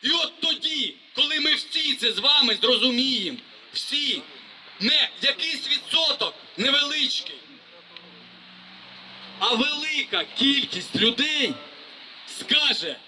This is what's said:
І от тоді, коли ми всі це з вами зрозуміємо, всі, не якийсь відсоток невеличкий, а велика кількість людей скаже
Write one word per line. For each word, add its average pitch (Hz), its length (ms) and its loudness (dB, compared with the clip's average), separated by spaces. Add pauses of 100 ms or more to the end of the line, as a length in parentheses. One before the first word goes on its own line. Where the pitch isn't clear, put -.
І 277 60 2
от 330 300 0
тоді, 302 560 -2 (200)
коли 294 240 2
ми 302 140 4
всі 294 400 -2
це 233 180 0
з 185 80 -2
вами 262 420 4
зрозуміємо, 240 760 2 (360)
всі, 262 480 -2 (580)
не 269 300 4 (120)
якийсь 285 480 -2
відсоток 277 640 0 (240)
невеличкий, 285 800 0 (2000)
а 226 140 2
велика 294 720 0 (140)
кількість 240 560 0
людей 240 580 2 (840)
скаже 226 560 2 (120)